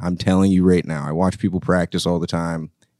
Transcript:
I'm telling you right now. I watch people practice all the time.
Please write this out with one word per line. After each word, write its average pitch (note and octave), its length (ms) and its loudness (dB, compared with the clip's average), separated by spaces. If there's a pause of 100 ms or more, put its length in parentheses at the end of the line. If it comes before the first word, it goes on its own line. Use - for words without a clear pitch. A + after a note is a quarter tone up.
I'm F2+ 160 -4
telling F#2+ 340 2
you F#2 120 4
right F2+ 220 4
now. D2+ 220 -6
I D2+ 40 -4
watch F2+ 280 0
people F2+ 200 -2
practice F2+ 460 -2
all F2 140 0
the E2+ 80 -4
time. E2 420 -4 (300)